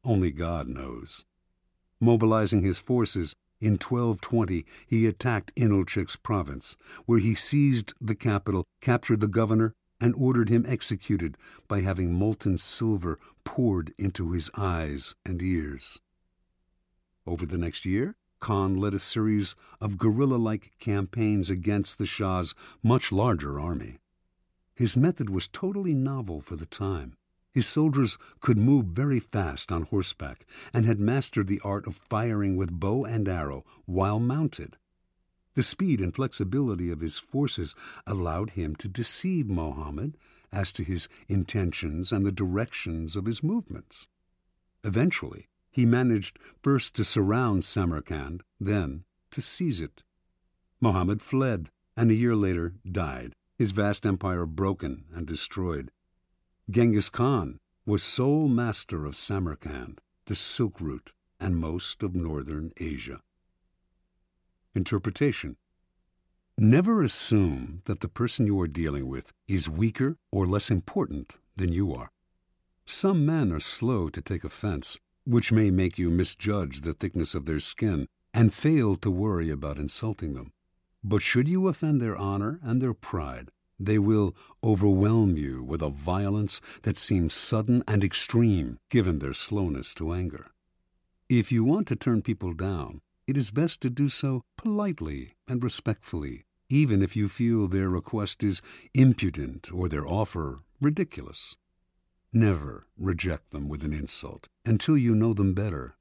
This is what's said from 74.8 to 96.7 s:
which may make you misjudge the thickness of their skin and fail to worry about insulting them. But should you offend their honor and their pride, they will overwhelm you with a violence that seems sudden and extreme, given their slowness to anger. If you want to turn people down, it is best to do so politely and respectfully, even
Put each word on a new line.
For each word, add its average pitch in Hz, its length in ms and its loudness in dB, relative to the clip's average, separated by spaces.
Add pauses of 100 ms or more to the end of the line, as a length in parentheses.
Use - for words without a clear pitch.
which 120 280 2
may 110 200 6
make 92 260 2
you 87 120 2
misjudge 90 720 0
the 80 120 -4
thickness 87 420 -4
of 73 100 -4
their 78 160 -2
skin 87 460 -2 (260)
and 113 200 6
fail 135 420 4
to 101 140 -2
worry 90 400 0
about 73 280 -4
insulting 78 560 -4
them. 64 180 -12 (520)
But 101 180 2
should 123 260 2
you 185 200 2
offend 156 340 2
their 113 160 -2
honor 101 440 -2
and 127 200 0
their 127 120 0
pride, 67 580 -8 (280)
they 107 200 2
will 101 360 4 (260)
overwhelm 104 760 4
you 65 260 -4
with 76 180 -4
a 78 80 0
violence 98 720 -2 (240)
that 104 140 0
seems 87 360 2
sudden 120 540 2
and 104 160 2
extreme, 98 760 2 (100)
given 92 300 2
their 69 140 -4
slowness 87 640 -2
to 82 180 -4
anger. 90 380 -6 (800)
If 120 220 4
you 117 120 4
want 165 240 2
to 120 80 0
turn 113 260 2
people 95 320 -4
down, 82 480 -6 (260)
it 135 80 0
is 127 140 0
best 143 320 -2
to 135 80 -2
do 135 180 0
so 131 360 -2 (120)
politely 80 800 -4 (140)
and 123 160 -2
respectfully, 78 840 -4 (240)
even 131 320 4